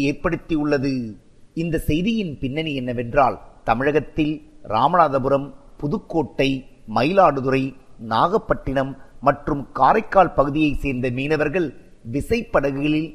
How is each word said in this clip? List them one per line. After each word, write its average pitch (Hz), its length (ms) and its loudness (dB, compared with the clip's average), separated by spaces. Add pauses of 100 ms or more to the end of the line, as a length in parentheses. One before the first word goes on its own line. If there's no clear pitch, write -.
ஏற்படுத்தியுள்ளது. 147 840 -2 (680)
இந்த 165 160 -2
செய்தியின் 185 600 -2
பின்னணி 143 360 -4
என்னவென்றால், 123 640 0 (260)
தமிழகத்தில் 147 680 0 (400)
ராமநாதபுரம், 139 760 4 (300)
புதுக்கோட்டை, 147 720 -2 (460)
மயிலாடுதுறை, 135 680 2 (460)
நாகப்பட்டினம் 139 840 0 (280)
மற்றும் 143 520 0
காரைக்கால் 170 600 4
பகுதியை 147 400 2
சேர்ந்த 131 360 -4
மீனவர்கள் 147 600 -2 (420)
விசைப்படகுகளில் 151 1040 -2